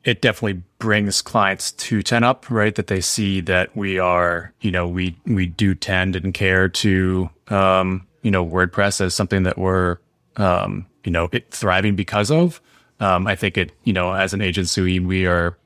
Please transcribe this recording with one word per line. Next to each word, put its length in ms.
it 160
definitely 400
brings 420
clients 480
to 320
ten 220
up, 260
right? 240
That 140
they 120
see 420
that 340
we 240
are, 600
you 120
know, 160
we, 280
we 200
do 300
tend 400
and 180
care 340
to, 640
um, 580
you 100
know, 120
WordPress 560
as 140
something 300
that 120
we're, 420
um, 500
you 80
know, 180
it 220
thriving 420
because 380
of. 280
Um, 300
I 80
think 200
it, 140
you 80
know, 200
as 220
an 80
agency, 560
we 280
are 400